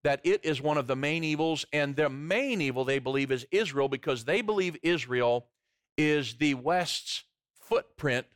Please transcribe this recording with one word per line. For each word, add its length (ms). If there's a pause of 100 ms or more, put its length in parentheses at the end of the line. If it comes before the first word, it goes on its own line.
that 200
it 220
is 160
one 160
of 100
the 80
main 280
evils, 500
and 220
the 140
main 520
evil 240
they 140
believe 320
is 200
Israel, 380
because 340
they 180
believe 420
Israel 640 (500)
is 380
the 180
West's 720 (280)
footprint 720 (100)